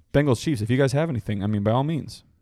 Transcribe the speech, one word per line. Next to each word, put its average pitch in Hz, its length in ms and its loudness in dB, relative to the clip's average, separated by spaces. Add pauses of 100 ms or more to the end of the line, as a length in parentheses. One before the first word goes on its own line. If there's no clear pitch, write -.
(140)
Bengals 143 280 4
Chiefs. 135 200 -2
If 107 100 -4
you 127 60 2
guys 135 160 2
have 160 160 0
anything, 107 340 -4
I 104 40 0
mean, 107 140 0
by 104 100 2
all 127 120 2
means, - 400 -6 (180)